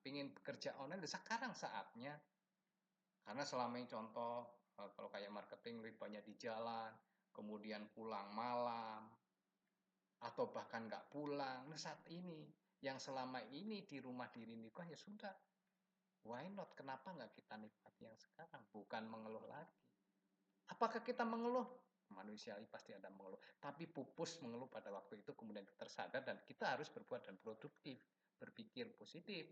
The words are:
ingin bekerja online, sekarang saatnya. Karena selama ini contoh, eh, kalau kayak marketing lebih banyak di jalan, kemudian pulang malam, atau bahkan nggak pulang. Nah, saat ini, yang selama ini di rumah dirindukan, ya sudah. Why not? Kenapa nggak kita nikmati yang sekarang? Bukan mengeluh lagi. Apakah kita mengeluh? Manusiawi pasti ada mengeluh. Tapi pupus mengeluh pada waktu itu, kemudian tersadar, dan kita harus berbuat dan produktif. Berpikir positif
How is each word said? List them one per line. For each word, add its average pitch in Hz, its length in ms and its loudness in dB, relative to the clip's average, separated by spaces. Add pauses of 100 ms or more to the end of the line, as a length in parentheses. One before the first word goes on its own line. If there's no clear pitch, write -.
ingin 139 320 0
bekerja 131 400 0
online, 151 320 -2
sekarang 220 480 2
saatnya. - 560 -2 (1120)
Karena 113 160 2
selama 123 400 6
ini 123 80 0
contoh, 117 880 0
eh, 101 160 -4
kalau - 160 -2
kayak 101 240 -2
marketing 113 480 -4
lebih 107 160 -4
banyak 104 320 -4
di 104 80 -8
jalan, 113 560 2 (400)
kemudian 107 640 -2
pulang 107 400 0
malam, 117 720 4 (1200)
atau 113 240 6
bahkan 113 320 2
nggak 104 240 -2
pulang. 143 640 2
Nah, 151 80 -2
saat 156 320 -4
ini, 170 320 -4 (400)
yang 131 160 2
selama 131 400 2 (160)
ini 202 320 -2
di 143 80 -4
rumah 127 320 -2
dirindukan, 117 640 -6
ya 139 80 -8
sudah. 202 320 -6 (960)
Why 139 240 -2
not? 190 240 -4
Kenapa 135 400 -4
nggak 113 160 -6
kita - 240 -8
nikmati 110 560 -10
yang 110 80 -16
sekarang? 156 400 -12 (160)
Bukan 110 320 0
mengeluh 110 400 -4
lagi. 147 320 -8 (880)
Apakah 233 320 6
kita 240 240 6
mengeluh? 233 400 8 (420)
Manusiawi 107 640 -6
pasti 110 240 -8
ada 98 160 -8
mengeluh. 95 280 -8 (200)
Tapi 147 320 -2
pupus 156 520 0
mengeluh 120 280 -2
pada 104 240 -4
waktu 104 240 -6
itu, - 160 -6
kemudian 104 400 -4
tersadar, - 480 0
dan 101 240 0
kita 139 320 4
harus 147 120 0
berbuat 117 360 -4
dan 98 160 -6
produktif. 127 560 -6 (400)
Berpikir - 560 -4
positif 190 580 -4